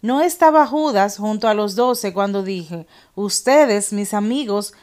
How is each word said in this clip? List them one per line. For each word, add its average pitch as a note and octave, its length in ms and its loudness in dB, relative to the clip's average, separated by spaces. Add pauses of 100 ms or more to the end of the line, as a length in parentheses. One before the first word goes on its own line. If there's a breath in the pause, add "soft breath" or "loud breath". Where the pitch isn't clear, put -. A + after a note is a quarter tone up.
¿No B3+ 200 0
estaba D#4 460 4
Judas A3+ 500 0
junto G#3+ 320 -2
a G#3+ 40 4
los G#3 220 -2
doce A#3+ 380 0
cuando G3 300 -2
dije, E3+ 440 -10 (280 soft breath)
"Ustedes, G#3 760 2
mis G3+ 220 -4
amigos, G#3 680 -4